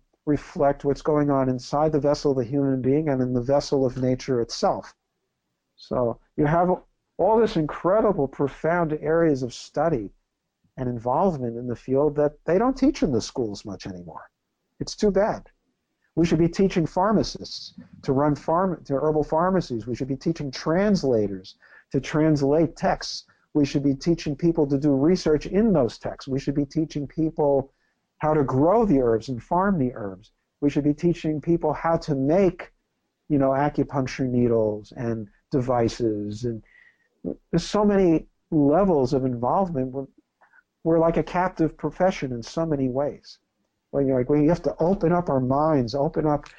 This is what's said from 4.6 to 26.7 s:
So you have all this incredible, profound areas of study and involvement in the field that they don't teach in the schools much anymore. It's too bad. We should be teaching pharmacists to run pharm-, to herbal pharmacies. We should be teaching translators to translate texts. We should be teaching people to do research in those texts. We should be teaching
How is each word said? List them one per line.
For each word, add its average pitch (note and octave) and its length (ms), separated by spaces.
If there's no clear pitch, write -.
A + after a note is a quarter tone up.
So A#2+ 440
you D#3 80
have F3 260
all G#3+ 240
this G#3+ 160
incredible, E3+ 720
profound D#3 720
areas D3+ 420
of B2 120
study C#3+ 560
and B2+ 120
involvement B2 680
in B2 100
the B2 80
field C#3 420
that D3 160
they E3+ 140
don't C4 180
teach - 260
in F#3 80
the A2+ 100
schools G#2+ 440
much F#2+ 220
anymore. F2 440
It's - 140
too G#3+ 160
bad. F#3+ 400
We E3 120
should E3+ 120
be E3 100
teaching F#3+ 380
pharmacists - 880
to C#3+ 100
run C#3+ 240
pharm-, F3 500
to C#3 80
herbal D3+ 300
pharmacies. D#3+ 640
We A#2+ 100
should C3+ 120
be C#3 80
teaching D3+ 340
translators C#3 1080
to C#3 100
translate D3+ 760
texts. - 480
We D3 100
should C#3 180
be C#3 120
teaching D#3+ 420
people E3 320
to C#3 100
do D3 140
research D3+ 540
in G#3 260
those C#3 260
texts. - 300
We C3 100
should C#3+ 160
be C#3+ 120
teaching D3+ 420